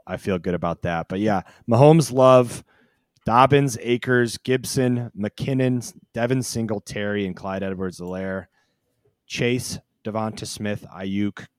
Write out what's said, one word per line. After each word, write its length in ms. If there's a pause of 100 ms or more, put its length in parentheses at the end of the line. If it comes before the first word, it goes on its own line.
I 100
feel 220
good 140
about 300
that. 260
But 100
yeah, 220 (280)
Mahomes, 420
Love, 520 (640)
Dobbins, 560
Akers, 560
Gibson, 800
McKinnon, 760 (200)
Devin 300
Singletary, 840
and 100
Clyde 280
Edwards-Helaire. 840 (800)
Chase, 540 (240)
Devonta 420
Smith, 400 (100)
Ayuk, 520 (120)